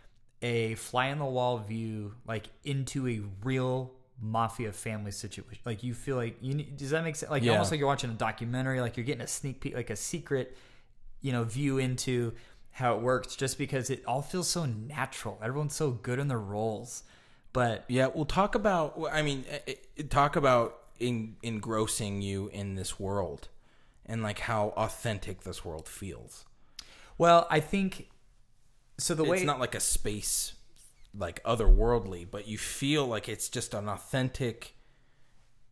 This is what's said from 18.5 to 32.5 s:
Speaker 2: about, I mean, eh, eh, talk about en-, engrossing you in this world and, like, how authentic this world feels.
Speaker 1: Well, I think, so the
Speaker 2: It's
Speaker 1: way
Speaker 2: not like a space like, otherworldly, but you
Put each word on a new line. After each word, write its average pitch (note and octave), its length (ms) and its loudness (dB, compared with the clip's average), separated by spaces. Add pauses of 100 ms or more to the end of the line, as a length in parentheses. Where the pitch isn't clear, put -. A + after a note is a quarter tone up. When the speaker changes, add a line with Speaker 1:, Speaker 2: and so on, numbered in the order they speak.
Speaker 2:
about, F#3 440 2 (120)
I D3+ 100 2
mean, C#3 280 0
eh, C#3 260 -6 (220)
eh, D3 120 -4
talk C#3+ 260 6
about B2+ 440 6 (220)
en-, A2+ 420 -2
engrossing G#2+ 760 0
you G2 280 -2
in G2 260 -6
this F#2 240 -6
world F#2+ 480 -2 (580)
and, A2+ 160 -4
like, G#2 180 -4
how G#2+ 360 0
authentic G#2 680 -2
this F2 220 -8
world D#2 220 -8
feels. A#1+ 580 -12 (720)
Speaker 1:
Well, E3+ 320 10
I D#3 120 4
think, F#3+ 480 -2 (880)
so - 180 0
the D#3 80 2
Speaker 2:
It's D#3 60 4
Speaker 1:
way F#3 160 2
Speaker 2:
not C#3+ 160 2
like A#2+ 140 -2
a - 40 -4
space - 760 0 (640)
like, F2 260 -6
otherworldly, G#2+ 840 6
but G#2+ 180 -10
you G#2+ 100 -4